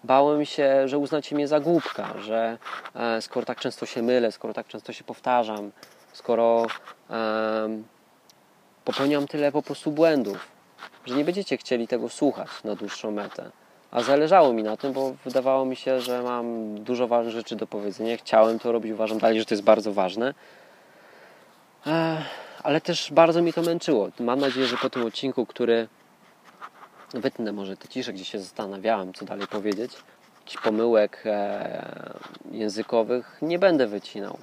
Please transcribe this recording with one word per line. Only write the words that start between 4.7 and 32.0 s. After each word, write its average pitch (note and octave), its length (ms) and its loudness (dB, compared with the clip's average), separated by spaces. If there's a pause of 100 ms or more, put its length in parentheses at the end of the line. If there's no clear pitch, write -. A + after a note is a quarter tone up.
się - 120 -14
powtarzam, A2 680 -2 (420)
skoro, A#2 540 2 (440)
em, A2 720 -2 (1000)
popełniam C#3+ 420 0
tyle D3 260 0
po C#3+ 100 0
prostu - 280 -6
błędów, C#3+ 580 2 (580)
że B2 80 -6
nie D3 100 2
będziecie F3+ 320 -2
chcieli A#2 320 -2
tego A#2+ 200 -2
słuchać - 400 0 (160)
na G#2+ 100 -4
dłuższą G#2+ 360 -8
metę. G#2 400 -8 (400)
A A#2+ 120 0
zależało D3 500 6
mi A2 100 0
na G#2+ 140 -2
tym, C3+ 160 -4
bo C3+ 200 -2 (120)
wydawało C3 400 2
mi C3 120 -4
się, C3 240 0
że B2 220 -4
mam A#2 520 -4
dużo A#2+ 340 -2
ważnych A#2 260 2
rzeczy A2+ 220 -8
do G#2 100 -6
powiedzenia. G#2+ 500 -4
Chciałem A2+ 420 4
to A#2 140 -2
robić, A2 200 -2
uważam A2 260 -2
dalej, A2 200 4
że A2 60 0
to A2+ 100 -2
jest G2+ 100 -2
bardzo G#2+ 280 6
ważne. G2+ 420 0 (1500)
E, D#3+ 380 0 (380)
ale D3+ 180 2
też - 320 -4
bardzo E3 300 8
mnie E3 100 2
to E3+ 100 -2
męczyło. E3 460 2 (120)
Mam A#2+ 180 2
nadzieję, C3 280 2
że A#2+ 100 -2
po B2 140 -2
tym A#2+ 160 -2
odcinku, B2 400 -2
który A#2 420 2 (1300)
wytnę A#2 380 -4
może G2 240 -8
tę - 120 -20
ciszę, A#2+ 240 -6
gdzie F#2+ 120 -12
się - 140 -8
zastanawiałem, G2 760 -4
co - 100 -12
dalej G2 220 -8
powiedzieć, G#2+ 460 -4 (480)
jakichś - 220 -14
pomyłek, A2 640 2
e, - 880 -6 (360)